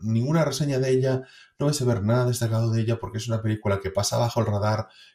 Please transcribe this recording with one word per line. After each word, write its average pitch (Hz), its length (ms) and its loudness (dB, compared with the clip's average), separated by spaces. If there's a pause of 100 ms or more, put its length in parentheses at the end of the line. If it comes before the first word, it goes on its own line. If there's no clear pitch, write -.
ninguna 123 400 2
reseña 143 360 0
de 131 120 0
ella, 131 320 2 (360)
no 143 80 0
vais 143 160 0
a - 20 0
ver 113 180 2
nada 120 220 4
destacado 117 460 0
de 113 100 2
ella, 110 180 0
porque - 200 -8
es 110 100 -6
una 110 140 -2
película 107 360 0
que 95 120 -6
pasa 101 260 -2
bajo 117 240 0
el 104 60 0
radar, 104 420 -2 (260)